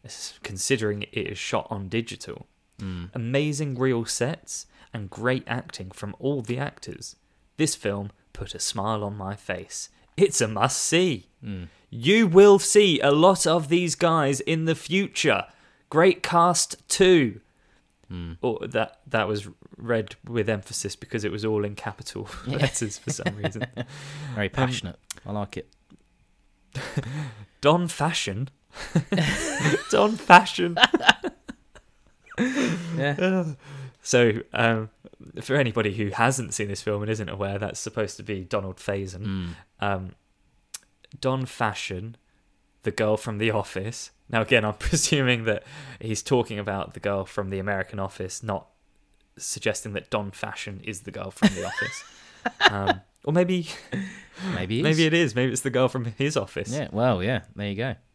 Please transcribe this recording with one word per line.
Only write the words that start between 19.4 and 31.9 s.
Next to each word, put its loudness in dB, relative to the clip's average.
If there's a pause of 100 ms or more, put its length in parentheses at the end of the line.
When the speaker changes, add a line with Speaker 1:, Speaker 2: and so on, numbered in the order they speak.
Speaker 1:
read -2
with -2
emphasis -4
because -6
it 0
was -6
all 0
in -6
capital -10 (100)
<laughs> -12
Speaker 2:
Yeah. -4
Speaker 1:
letters -2
for -10
some -6
reason. -6 (340)
Speaker 2:
<laughs> -12
Very 0
Speaker 1:
Um, -4
Speaker 2:
passionate. -2 (280)
I -10
like -6
it. -12 (1040)
Speaker 1:
<laughs> -8
Don 4
Fashion. -4 (460)
<laughs> 0
Don 4
Fashion. 6
<laughs> 2 (2000)